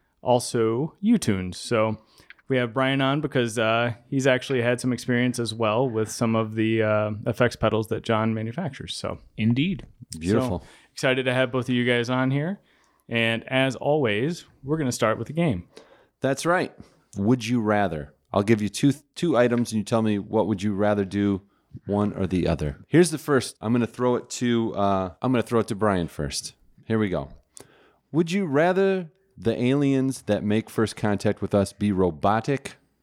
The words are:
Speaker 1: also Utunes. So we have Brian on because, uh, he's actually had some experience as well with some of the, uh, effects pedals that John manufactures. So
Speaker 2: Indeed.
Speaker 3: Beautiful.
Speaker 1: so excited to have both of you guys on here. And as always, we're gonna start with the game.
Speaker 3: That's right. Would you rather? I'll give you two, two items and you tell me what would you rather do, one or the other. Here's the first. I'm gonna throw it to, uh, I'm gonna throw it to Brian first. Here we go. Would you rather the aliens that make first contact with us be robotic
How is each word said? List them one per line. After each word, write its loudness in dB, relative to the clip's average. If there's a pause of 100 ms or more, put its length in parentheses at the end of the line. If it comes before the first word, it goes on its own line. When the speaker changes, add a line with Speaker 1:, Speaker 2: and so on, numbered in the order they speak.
(220)
Speaker 1:
also 0
Utunes. 2
So 0 (480)
we 0
have 0
Brian 0
on 2
because, 0
uh, 2 (140)
he's 0
actually 2
had 0
some -2
experience -2
as -4
well 0
with -2
some 0
of 0
the, 2
uh, 2 (160)
effects 0
pedals 0
that -6
John 0
manufactures. -8
So -8 (180)
Speaker 2:
Indeed. 0 (340)
Speaker 3:
Beautiful. 0
Speaker 1:
so -18 (260)
excited 0
to 0
have 2
both -2
of 0
you 2
guys 2
on 0
here. -2 (480)
And 0
as 0
always, -2 (180)
we're -4
gonna -2
start 0
with -8
the -10
game. 0 (560)
Speaker 3:
That's -2
right. 0 (440)
Would 2
you 0
rather? 0 (180)
I'll 2
give 4
you 0
two, 2 (240)
two 0
items 2
and -2
you -2
tell 0
me 0
what 0
would -2
you 0
rather 2
do, 0 (440)
one 0
or -2
the 0
other. -2 (100)
Here's 4
the -6
first. -2
I'm -2
gonna 2
throw 0
it -4
to, -2
uh, 0 (100)
I'm 0
gonna 2
throw -2
it 0
to -2
Brian 0
first. -8 (300)
Here -2
we 0
go. -4 (840)
Would 0
you -2
rather 0 (260)
the -2
aliens 0
that 0
make 0
first 0
contact -2
with -2
us 2
be 0
robotic 0 (260)